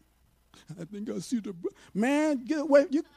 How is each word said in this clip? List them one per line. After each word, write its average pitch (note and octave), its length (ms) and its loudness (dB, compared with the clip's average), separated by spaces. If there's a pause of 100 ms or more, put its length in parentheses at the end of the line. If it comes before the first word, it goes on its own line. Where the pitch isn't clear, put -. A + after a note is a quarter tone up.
(800)
"I E3+ 60 -10
think G#3 240 -10
I G#3 80 -6
see A3 220 -6
the G3 120 -10
br-," F3+ 160 -10 (240)
man, C#4 520 0
get D4 160 -2
away. C#4+ 300 6
You, D#4 140 0 (120)